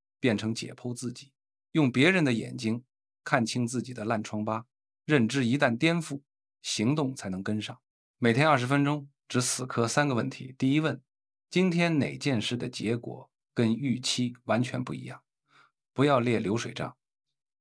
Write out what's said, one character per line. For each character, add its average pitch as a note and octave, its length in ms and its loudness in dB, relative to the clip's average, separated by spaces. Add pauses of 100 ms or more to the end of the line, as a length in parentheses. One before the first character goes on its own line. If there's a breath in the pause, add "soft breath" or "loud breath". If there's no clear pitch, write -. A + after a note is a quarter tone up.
(180)
变 A#2 200 2
成 A2 160 -4
解 - 180 -10
剖 B2 220 -10
自 A#2+ 180 -8
己， - 200 -20 (400)
用 C#3+ 200 4
别 C3 180 6
人 F#3 140 2
的 C3 80 2
眼 A#2 240 -4
睛 A#2+ 280 -2 (380)
看 B2+ 220 2
清 A#2+ 220 -2
自 A#2+ 160 -4
己 A#2+ 100 -10
的 A#2 120 -10
烂 A2 180 -2
疮 G#2+ 220 -6
疤。 A2 200 -4 (400)
认 C3+ 240 4
知 C3 160 0
一 A#2+ 140 2
旦 C3 180 2
颠 E3 240 2
覆， C#3+ 220 -8 (400)
行 A#2 320 0
动 C#3 200 -2
才 - 140 -10
能 F#2+ 140 -6
跟 G#2+ 180 -4
上。 - 180 -10 (400)
每 A#2 140 4
天 C#3+ 160 4
二 D3 80 6
十 B2 100 0
分 C#3+ 180 2
钟， C#3+ 240 -4 (200)
只 - 120 0
死 B2+ 260 -2
磕 A#2+ 220 0
三 D3 180 2
个 C#3 80 0
问 A#2+ 160 -2
题。 C3 260 -14
第 C3+ 160 2
一 D3+ 80 4
问， D#3 200 -2 (500)
今 F#3 200 4
天 E3+ 280 2
哪 C3 180 0
件 C3 240 0
事 A#2+ 160 -2
的 - 120 -4
结 A#2+ 280 -2
果 - 340 -12 (220)
跟 A2+ 220 2
预 B2 240 -2
期 B2 460 -4
完 A#2 180 0
全 B2+ 200 -4
不 B2+ 120 -8
一 B2+ 100 -12
样？ - 180 -14 (720 soft breath)
不 C3 120 2
要 C#3 160 6
列 A#2 200 2
流 G2 160 0
水 - 160 -6
账， - 240 -8 (640)